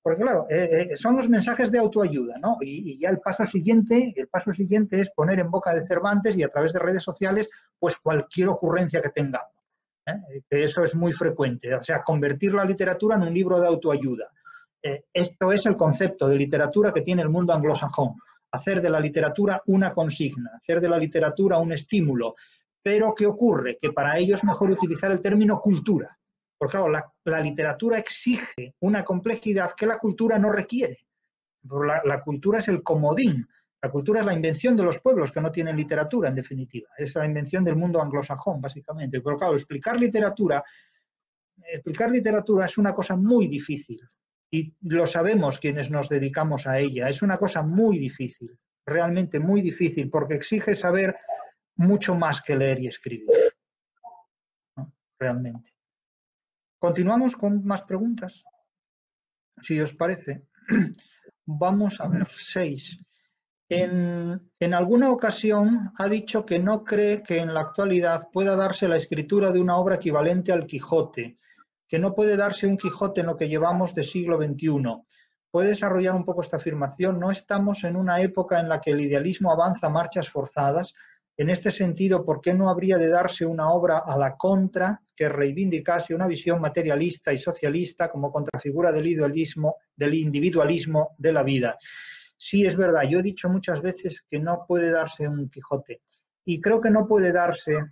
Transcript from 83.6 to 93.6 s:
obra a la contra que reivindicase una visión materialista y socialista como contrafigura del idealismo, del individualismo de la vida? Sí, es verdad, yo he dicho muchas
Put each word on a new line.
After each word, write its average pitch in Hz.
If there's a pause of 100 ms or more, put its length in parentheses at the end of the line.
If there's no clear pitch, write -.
obra 170
a 160
la 139
contra 190 (160)
que 151
reivindicase 165
una 185
visión 170
materialista 156
y 131
socialista 151
como 143
contrafigura 147
del 151
idealismo, 156 (180)
del 147
individualismo 156
de 160
la 147
vida? 127 (600)
Sí, -
es 175
verdad, 175
yo 165
he 185
dicho 190
muchas 180